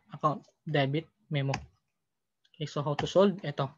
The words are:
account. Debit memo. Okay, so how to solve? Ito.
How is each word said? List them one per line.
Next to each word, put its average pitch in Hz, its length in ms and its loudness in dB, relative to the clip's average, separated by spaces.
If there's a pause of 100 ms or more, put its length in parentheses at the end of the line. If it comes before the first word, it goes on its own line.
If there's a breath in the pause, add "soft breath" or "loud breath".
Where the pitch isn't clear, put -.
(120)
account. 151 320 -2 (240)
Debit 147 400 0 (240)
memo. 139 240 0 (1000)
Okay, 151 160 -8
so - 80 -4
how 143 160 -2
to - 80 -2
solve? 180 400 4
Ito. 143 240 -4 (100)